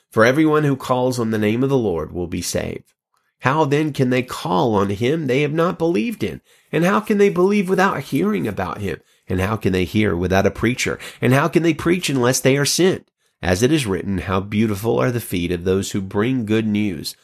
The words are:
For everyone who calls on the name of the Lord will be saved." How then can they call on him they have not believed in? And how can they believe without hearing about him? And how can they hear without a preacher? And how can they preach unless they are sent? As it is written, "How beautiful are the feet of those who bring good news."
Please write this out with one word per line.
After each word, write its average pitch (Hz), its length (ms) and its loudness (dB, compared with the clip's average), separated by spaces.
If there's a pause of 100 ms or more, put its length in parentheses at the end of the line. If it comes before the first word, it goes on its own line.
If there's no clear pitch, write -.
For 110 160 4
everyone 151 380 4
who 139 120 0
calls 127 440 -2
on 113 100 -2
the 110 80 0
name 107 240 2
of 135 80 0
the 139 80 4
Lord 87 340 -2
will 87 140 -6
be 85 160 -6
saved." - 500 -6 (500)
How 151 240 2
then 143 280 0
can 131 160 2
they 127 140 2
call 156 500 0
on 98 160 2
him 127 380 -2
they 131 160 2
have 147 100 -2
not 165 240 0
believed 202 460 -2
in? 107 180 -6 (300)
And 156 120 0
how 202 160 2
can 208 200 0
they 202 100 6
believe 185 400 2
without 185 320 0
hearing 165 460 -2
about 92 320 -6
him? 98 200 -6 (300)
And 92 100 0
how 101 180 0
can 98 160 0
they 92 120 2
hear 104 300 0
without 92 320 2
a - 40 0
preacher? - 460 -2 (240)
And 127 120 4
how 147 160 2
can 156 120 2
they 165 140 2
preach 175 340 -2
unless 131 300 2
they 135 180 2
are 143 80 0
sent? 165 420 0 (360)
As 92 180 0
it 127 100 4
is 151 140 0
written, 95 320 -2
"How 95 220 -2
beautiful 107 580 -2
are 127 140 2
the 120 80 -4
feet 87 320 -4
of 87 140 -4
those 95 260 0
who 104 100 -4
bring 104 460 -2
good 110 180 0
news." 104 580 -4